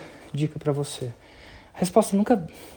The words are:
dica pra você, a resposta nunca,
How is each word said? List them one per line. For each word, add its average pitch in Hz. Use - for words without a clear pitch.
dica 151
pra 151
você, 139
a -
resposta 202
nunca, 202